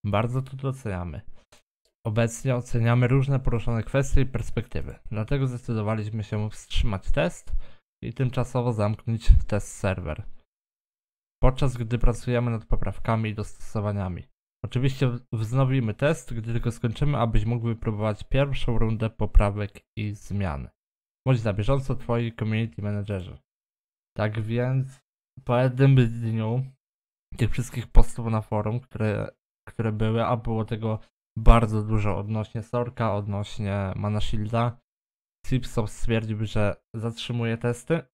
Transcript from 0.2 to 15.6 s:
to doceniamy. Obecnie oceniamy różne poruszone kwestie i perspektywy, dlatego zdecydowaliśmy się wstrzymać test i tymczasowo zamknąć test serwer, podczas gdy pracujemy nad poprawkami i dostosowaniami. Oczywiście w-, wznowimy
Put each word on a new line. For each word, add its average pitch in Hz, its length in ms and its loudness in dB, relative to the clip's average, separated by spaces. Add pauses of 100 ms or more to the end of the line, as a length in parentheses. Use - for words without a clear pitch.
to 131 140 -12
doceniamy. 107 640 -8 (840)
Obecnie 117 500 0
oceniamy 120 520 2
różne 135 320 2
poruszone 117 440 0
kwestie 135 380 4
i 131 40 6
perspektywy, - 680 -4 (160)
dlatego 131 360 0
zdecydowaliśmy 110 760 -4
się 107 260 -4
wstrzymać - 640 0
test - 420 0 (500)
i 117 100 -8
tymczasowo 123 600 -2
zamknąć 107 580 2 (160)
test 104 200 -2
serwer, 90 560 -6 (1200)
podczas 127 340 4
gdy 117 220 -4
pracujemy 120 520 2
nad 113 140 -6
poprawkami 110 640 0
i 104 60 -6
dostosowaniami. 101 880 -6 (420)
Oczywiście 131 420 0
w-, 123 140 -4 (120)
wznowimy 123 600 0